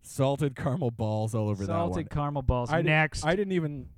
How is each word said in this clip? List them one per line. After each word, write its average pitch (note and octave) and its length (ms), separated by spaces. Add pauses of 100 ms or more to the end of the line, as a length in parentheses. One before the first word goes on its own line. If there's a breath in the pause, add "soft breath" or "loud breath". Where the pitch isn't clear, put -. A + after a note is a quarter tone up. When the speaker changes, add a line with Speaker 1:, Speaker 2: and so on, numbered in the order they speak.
Speaker 1:
Salted C#3 540
caramel C#3 360
balls G#2+ 440
all G#2+ 140
over G2 160
that F#2+ 60
Speaker 2:
Salted F2+ 340
Speaker 1:
one. - 40
Speaker 2:
caramel C#3+ 320
balls. B2 300
Speaker 1:
I E3 100
di-, D#3 60
Speaker 2:
Next. D#3 380
Speaker 1:
I E3 100
didn't G3 180
even D3+ 340 (100)